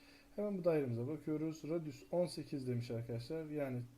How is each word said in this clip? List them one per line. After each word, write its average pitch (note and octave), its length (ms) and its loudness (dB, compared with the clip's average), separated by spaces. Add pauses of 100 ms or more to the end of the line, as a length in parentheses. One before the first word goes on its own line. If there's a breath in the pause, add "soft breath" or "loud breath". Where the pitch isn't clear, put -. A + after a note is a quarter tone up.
(360 loud breath)
Hemen G#3 220 0
bu F3 60 -2
dairemize C3 440 4
bakıyoruz. D#3 600 -2
Radius D#3 420 -2
on F3 140 4
sekiz C#3+ 420 -4
demiş A#2+ 240 0
arkadaşlar. A#2+ 540 -2
Yani C#3 360 -2 (160)